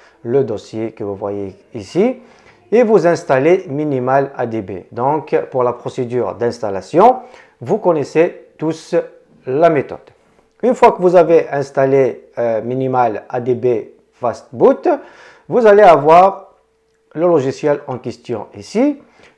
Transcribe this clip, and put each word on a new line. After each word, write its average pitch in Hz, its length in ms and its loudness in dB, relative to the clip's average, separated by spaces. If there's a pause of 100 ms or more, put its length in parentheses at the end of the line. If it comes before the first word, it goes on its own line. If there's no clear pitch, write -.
(240)
le 123 220 -2
dossier 110 480 -10
que - 100 -14
vous 101 120 -8
voyez 101 420 -10 (160)
ici 175 420 -2 (580)
et 240 100 4
vous 208 220 2
installez 160 640 0
Minimal 139 680 -2
A 127 80 -4
D 113 160 -6
B. 95 220 -12 (100)
Donc, 143 420 -4 (160)
pour 127 100 -2
la 123 120 -2
procédure 120 640 -6
d'installation, 117 840 0 (420)
vous 151 200 -4
connaissez 160 640 -2 (120)
tous 160 380 -6 (500)
la 147 240 2
méthode. 131 300 -2 (640)
Une 240 100 2
fois 233 200 4
que - 80 -10
vous 180 160 4
avez 165 320 4
installé, 135 880 -2
euh, 117 240 -2
Minimal 123 680 -4
A 127 140 -8
D 123 140 -2
B 117 120 -2 (460)
Fast - 400 -8
Boot, 185 340 2 (640)
vous 220 180 2
allez 208 160 8
avoir 165 680 4 (600)
le 160 140 -2
logiciel 147 600 0
en 127 100 -10
question 117 580 -10
ici. 247 460 -4 (360)